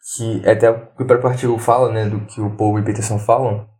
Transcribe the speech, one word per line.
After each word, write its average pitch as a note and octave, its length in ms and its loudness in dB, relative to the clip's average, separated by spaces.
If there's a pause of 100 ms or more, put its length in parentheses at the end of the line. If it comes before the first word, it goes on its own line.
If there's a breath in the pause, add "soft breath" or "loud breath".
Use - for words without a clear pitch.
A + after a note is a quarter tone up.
(160)
que A2+ 280 -4
é - 80 6
até A2+ 180 4
o A2+ 180 -4
que - 160 -8
o - 20 -4
próprio B2 240 4
artigo B2 260 -2
fala, A#2+ 340 2
né, A2 140 -2
do G#2 220 -4
que - 140 -14
o G#2 100 -2
Paul G#2+ 300 0
e - 20 -2
Peterson G#2 360 -4
falam A#2 480 0 (140)